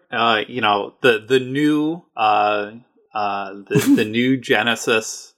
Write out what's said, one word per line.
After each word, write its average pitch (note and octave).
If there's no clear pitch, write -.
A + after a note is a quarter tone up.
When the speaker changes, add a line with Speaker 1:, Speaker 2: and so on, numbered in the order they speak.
Speaker 1:
Uh, A2+
you B2
know, G#2
the, A2+
the C3
new, D3+
uh, G#2
uh, G2+
the, B3+
the A#2
Speaker 2:
<laughs> G#2+
Speaker 1:
new B2
Genesis. A2+